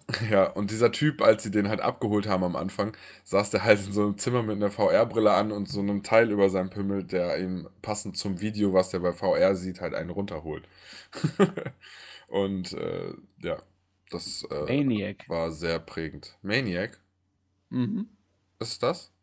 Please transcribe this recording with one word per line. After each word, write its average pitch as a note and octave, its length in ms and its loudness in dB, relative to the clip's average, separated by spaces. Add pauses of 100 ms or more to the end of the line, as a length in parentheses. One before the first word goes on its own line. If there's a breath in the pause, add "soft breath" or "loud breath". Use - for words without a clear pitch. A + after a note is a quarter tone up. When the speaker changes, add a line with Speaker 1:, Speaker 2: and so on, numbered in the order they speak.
Speaker 1:
<laughs> A2+ 260 -4
ja, G2 140 6
und G2+ 280 -2
dieser A2+ 200 4
Typ, D3 300 0
als A2 220 6
sie G#2+ 80 -4
den G2+ 180 2
halt G#2+ 100 -2
abgeholt G#2+ 480 0
haben F#2 160 2
am F2 140 -2
Anfang, G2+ 400 -4 (260 loud breath)
saß - 280 0
der G2 120 0
halt G#2 220 6
in G2 80 -8
so G#2 80 2
einem G#2 160 0
Zimmer B2 260 0
mit G#2+ 140 -4
einer G#2 120 0
V-R-Brille G#2+ 600 4
an G#2 220 2
und G2+ 160 -6
so G2+ 100 -4
einem G2+ 240 0
Teil A2+ 260 4
über G2+ 200 4
seinem F#2 220 0
Pimmel, G2 340 -4
der F2 340 -2
ihm F#2 300 -6 (120)
passend G#2 360 -4
zum F#2+ 240 -4
Video, G#2 320 0
was F#2 160 4
der F#2 100 -4
bei F2 140 0
V F#2 220 0
R F#2 200 4
sieht, F2+ 240 -6
halt E2+ 140 -6
einen E2 160 -6
runterholt. D#2+ 580 -8 (460 loud breath)
<laughs> - 1120 -2
Und, G2 460 -4
äh, - 400 -6 (280)
ja, E2+ 200 -6 (500)
das, - 400 -6
äh, C#2+ 100 -4 (220)
Speaker 2:
Maniac. G2+ 440 -2
Speaker 1:
war E2 240 -4
sehr E2 280 -4
prägend. - 600 -10
Maniac? G2+ 580 -4 (720)
Speaker 2:
Mhm. B2+ 380 -4 (520)
Speaker 1:
Ist - 140 -6
es - 60 -8
das? - 320 -4 (120)